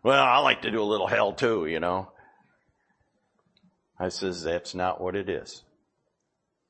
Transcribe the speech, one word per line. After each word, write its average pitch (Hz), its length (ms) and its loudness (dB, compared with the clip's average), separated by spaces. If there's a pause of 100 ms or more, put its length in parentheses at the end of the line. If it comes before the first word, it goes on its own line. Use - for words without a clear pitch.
"Well, 135 200 6
I 127 160 6
like 139 220 2
to 113 100 -4
do 107 100 -2
a 104 40 0
little 101 220 0
hell 107 260 2
too, 113 320 0
you 80 140 -2
know." 90 320 -2 (1900)
I 92 100 -2
says, 90 340 -6
"That's 85 320 -4
not 90 260 -2
what 90 140 -4
it 98 140 -4
is." - 340 -10 (1080)